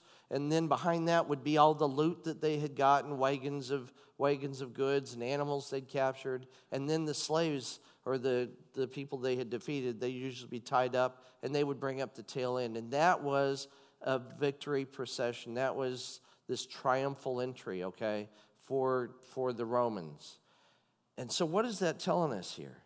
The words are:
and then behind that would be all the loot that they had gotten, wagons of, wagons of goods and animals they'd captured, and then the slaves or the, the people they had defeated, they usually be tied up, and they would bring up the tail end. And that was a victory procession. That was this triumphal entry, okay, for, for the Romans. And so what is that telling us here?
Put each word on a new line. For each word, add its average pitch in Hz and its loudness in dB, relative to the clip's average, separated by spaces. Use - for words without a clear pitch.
and 143 -2
then 160 2
behind 165 2
that 170 4
would 139 -2
be 151 2
all 156 8
the 147 2
loot 151 2
that 160 -4
they 156 0
had 139 -4
gotten, 139 4
wagons 135 0
of, 131 -4
wagons 139 0
of 127 -8
goods 135 0
and 120 -6
animals 143 -2
they'd 135 -6
captured, 131 -2
and 139 -2
then 160 2
the 151 -2
slaves 156 0
or 131 0
the, 123 2
the 131 -2
people 139 -8
they 127 0
had 123 -4
defeated, 123 -4
they 123 -2
usually 127 -6
be 120 -6
tied 127 2
up, 127 0
and 135 -4
they 147 4
would 139 -2
bring 135 -4
up 123 -6
the 113 -14
tail 123 -2
end. 117 -2
And 113 -8
that 160 4
was 139 2
a 131 0
victory 139 0
procession. 120 -4
That 127 0
was 127 -4
this 127 -4
triumphal 135 0
entry, 120 -4
okay, 104 -4
for, 131 0
for 127 0
the 117 -2
Romans. 110 -2
And 123 -8
so - 0
what 185 2
is 226 -4
that 165 2
telling 170 2
us 95 -6
here? 67 -12